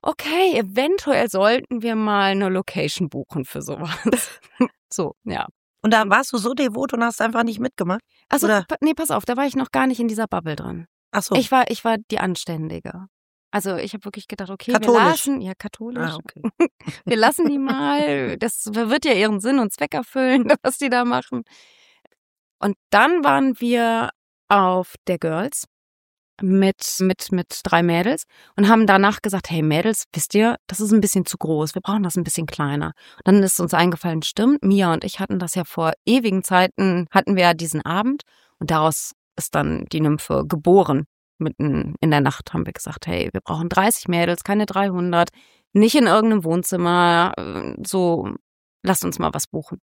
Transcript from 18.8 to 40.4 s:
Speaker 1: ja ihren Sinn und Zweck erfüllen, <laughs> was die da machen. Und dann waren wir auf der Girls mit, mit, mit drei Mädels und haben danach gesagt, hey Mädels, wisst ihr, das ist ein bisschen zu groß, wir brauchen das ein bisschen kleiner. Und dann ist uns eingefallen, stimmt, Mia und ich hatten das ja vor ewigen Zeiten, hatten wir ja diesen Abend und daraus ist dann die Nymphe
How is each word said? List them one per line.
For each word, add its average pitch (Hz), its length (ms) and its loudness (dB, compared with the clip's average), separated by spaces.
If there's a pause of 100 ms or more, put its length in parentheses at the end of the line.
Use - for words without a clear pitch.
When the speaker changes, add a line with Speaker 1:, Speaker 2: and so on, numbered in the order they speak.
Speaker 1:
ja 294 80 2
ihren 208 260 2
Sinn 254 220 0
und 214 120 -2
Zweck - 220 -6
erfüllen, 254 640 2
<laughs> - 60 -18
was 262 140 -2
die 277 100 -2
da 247 160 2
machen. 240 400 -4 (1120)
Und 202 180 -4 (140)
dann 285 340 4
waren 269 360 2
wir 233 500 0 (380)
auf 185 460 2 (120)
der 175 120 -2
Girls 170 460 -4 (760)
mit, 190 580 2
mit, 185 320 -2
mit - 320 -6
drei 170 180 2
Mädels 175 420 0 (320)
und 202 120 4
haben 226 180 6
danach 196 340 4
gesagt, 196 300 -6
hey 165 120 -2
Mädels, 165 420 0 (100)
wisst - 200 -6
ihr, 220 220 4 (120)
das 190 120 -8
ist 214 120 -2
ein 214 100 6
bisschen 196 240 0
zu - 100 -8
groß, 156 380 -2
wir 185 80 -6
brauchen 202 200 -2
das 180 140 -2
ein 175 80 -2
bisschen 160 220 -6
kleiner. 147 460 -4 (260)
Und - 80 -4
dann 196 160 8
ist 185 180 0
uns 175 140 -2
eingefallen, 165 480 0
stimmt, 269 420 2
Mia 196 280 4
und - 120 -2
ich - 160 -10
hatten 190 180 -4
das 175 160 -6
ja 180 100 -2
vor 160 280 -2 (140)
ewigen 214 360 2
Zeiten, 185 680 2
hatten 196 260 2
wir 185 60 2
ja 175 120 6
diesen 156 300 -6
Abend 214 380 -2 (360)
und 156 120 -6
daraus 156 420 0 (240)
ist - 180 -10
dann 151 380 -2
die 160 80 -2
Nymphe 151 460 0